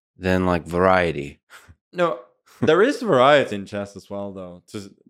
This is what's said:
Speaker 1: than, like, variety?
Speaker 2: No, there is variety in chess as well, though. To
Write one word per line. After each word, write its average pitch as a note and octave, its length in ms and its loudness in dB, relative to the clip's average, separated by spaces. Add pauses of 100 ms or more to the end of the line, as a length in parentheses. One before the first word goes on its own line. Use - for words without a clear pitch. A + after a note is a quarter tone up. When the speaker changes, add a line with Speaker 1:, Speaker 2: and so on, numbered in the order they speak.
(180)
Speaker 1:
than, F#2 280 0
like, F2 200 -2
variety? E2+ 720 0 (540)
Speaker 2:
No, F3 260 -2 (420)
there D#3 200 4
is C#4+ 200 0
variety C#3 540 4
in G2 100 -10
chess G2+ 300 -10
as - 140 -20
well, G2+ 240 -10
though. F2+ 340 -18
To G2+ 240 -14 (180)